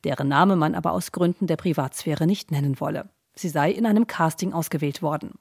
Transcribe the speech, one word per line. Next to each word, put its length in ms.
deren 240
Name 300
man 180
aber 160
aus 220
Gründen 340
der 80
Privatsphäre 720
nicht 240
nennen 300
wolle. 280
Sie 140
sei 200
in 160
einem 220
Casting 440
ausgewählt 480
worden. 400